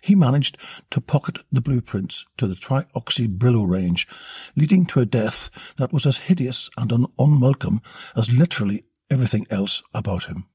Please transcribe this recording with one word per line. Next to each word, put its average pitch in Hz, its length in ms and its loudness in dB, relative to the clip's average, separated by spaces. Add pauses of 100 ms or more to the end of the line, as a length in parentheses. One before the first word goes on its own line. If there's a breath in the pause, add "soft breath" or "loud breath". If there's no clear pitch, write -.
he - 120 2
managed 143 440 2 (340 loud breath)
to - 80 -2
pocket - 400 -4 (100)
the 127 120 0
blueprints 117 640 -2 (100)
to - 120 -2
the 92 80 -4
Trioxy 131 760 -4
Brillo 110 360 2
range, 90 400 0 (480 loud breath)
leading 175 340 2
to - 120 0
a 123 60 2
death - 720 -4
that 131 160 -4
was 147 120 2
as 139 120 4
hideous 135 600 0
and 117 140 -2
un-, 120 140 2 (120)
unwelcome 139 640 2 (340 loud breath)
as 120 240 2
literally 107 460 0 (260)
everything 120 400 0
else 101 320 0 (120)
about 98 320 -4
him. - 300 -12